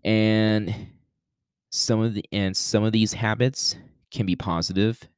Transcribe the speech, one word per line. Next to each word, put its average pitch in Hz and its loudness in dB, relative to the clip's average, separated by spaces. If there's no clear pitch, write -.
And 110 2
some 110 0
of 113 0
the, 101 -6
and 98 0
some - 0
of 110 2
these 110 2
habits 117 -2
can 101 -2
be 90 0
positive 92 -2